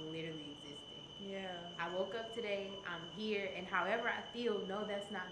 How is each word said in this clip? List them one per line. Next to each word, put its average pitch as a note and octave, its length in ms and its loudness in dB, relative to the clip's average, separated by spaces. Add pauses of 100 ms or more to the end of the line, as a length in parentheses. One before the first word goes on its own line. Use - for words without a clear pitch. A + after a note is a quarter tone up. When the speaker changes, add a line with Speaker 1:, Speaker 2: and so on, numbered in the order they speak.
(100)
Speaker 1:
literally D#3+ 480 -4
existing. C#3+ 280 -10 (420)
Speaker 2:
Yeah. F#3+ 240 -2 (260)
Speaker 1:
I F3 160 0
woke F#3+ 200 2
up A3+ 200 -2
today, G3+ 360 2 (180)
I'm E3+ 160 -2 (100)
here, G3+ 400 2
and F3+ 120 -4
however G3 420 6
I G#3+ 140 2 (100)
feel, A3+ 340 4
no, G3+ 220 2
that's G3+ 240 0
not F#3 200 -2